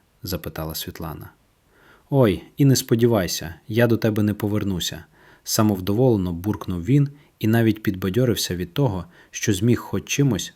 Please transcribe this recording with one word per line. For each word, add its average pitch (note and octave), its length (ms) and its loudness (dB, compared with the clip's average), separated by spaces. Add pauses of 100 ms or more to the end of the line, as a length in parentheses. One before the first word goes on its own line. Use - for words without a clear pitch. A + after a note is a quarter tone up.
(240)
запитала D#2+ 520 -8
Світлана. E2 540 -12 (800)
"Ой, B2 340 4 (140)
і C#3+ 80 4
не C3+ 100 6
сподівайся, A2+ 800 0 (120)
я A#2 200 2
до A2+ 100 2
тебе G#2+ 260 0
не G#2 100 2
повернуся", — G2+ 720 -4 (400)
самовдоволено G2+ 920 2
буркнув F2+ 500 -4
він C#3 260 2 (300)
і - 80 -2
навіть A2+ 360 2
підбадьорився F#2+ 720 0
від F2 180 -6
того, G#2 320 -2 (260)
що - 220 -2
зміг G#2+ 260 2
хоч - 260 -8
чимось B2+ 500 -2